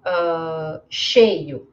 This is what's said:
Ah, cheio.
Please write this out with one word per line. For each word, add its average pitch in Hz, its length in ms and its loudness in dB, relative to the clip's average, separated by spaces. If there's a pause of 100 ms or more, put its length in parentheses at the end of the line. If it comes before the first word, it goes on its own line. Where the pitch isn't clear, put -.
Ah, 165 840 -4
cheio. 160 840 2